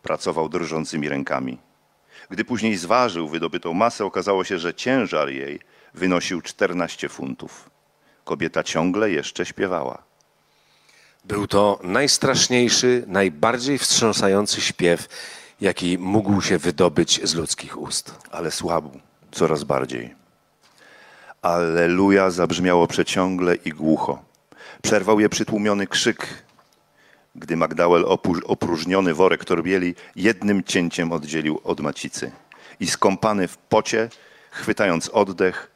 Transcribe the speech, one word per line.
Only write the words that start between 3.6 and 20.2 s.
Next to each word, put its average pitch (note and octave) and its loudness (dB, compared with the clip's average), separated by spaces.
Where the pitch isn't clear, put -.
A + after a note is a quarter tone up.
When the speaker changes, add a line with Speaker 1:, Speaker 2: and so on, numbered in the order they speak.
Speaker 1:
masę, A2 0
okazało F#2+ 0
się, F#2 -4
że E2+ -4
ciężar F2+ -2
jej C#2 -10
wynosił F2+ -2
czternaście F2 -4
funtów. - -12
Kobieta D#2+ -4
ciągle F#2 0
jeszcze D#2 -4
śpiewała. F2 -6
Speaker 2:
Był G#2 -4
to G2+ 4
najstraszniejszy, B2 2
najbardziej A2 2
wstrząsający G2+ 2
śpiew, - 0
jaki F2+ 0
mógł G2 2
się F#2 0
wydobyć E2+ 2
z D#2 -2
ludzkich - -6
ust. - -8
Speaker 1:
Ale E2 -6
słabł D#2 -4
coraz D#2 0
bardziej. B1+ -4